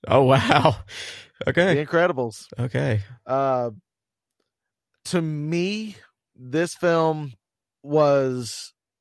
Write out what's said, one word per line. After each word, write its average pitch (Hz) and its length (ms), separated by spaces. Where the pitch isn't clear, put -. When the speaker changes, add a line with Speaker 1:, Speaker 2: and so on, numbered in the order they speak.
Speaker 1:
Oh, 131 140
wow. 135 520
Okay. 170 280
Speaker 2:
The 147 100
Incredibles. 143 600
Speaker 1:
Okay. 127 400
Speaker 2:
Uh, 131 440
to 180 160
me, 170 760
this 139 400
film 160 560
was 139 920